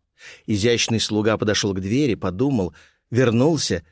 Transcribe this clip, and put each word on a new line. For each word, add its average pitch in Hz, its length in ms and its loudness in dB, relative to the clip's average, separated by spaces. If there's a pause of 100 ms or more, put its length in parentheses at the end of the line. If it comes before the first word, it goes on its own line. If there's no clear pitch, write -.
(480)
Изящный 113 520 0
слуга 107 380 0
подошел 101 360 0
к 95 80 -4
двери, 113 340 0
подумал, 98 580 -2 (380)
вернулся 120 800 2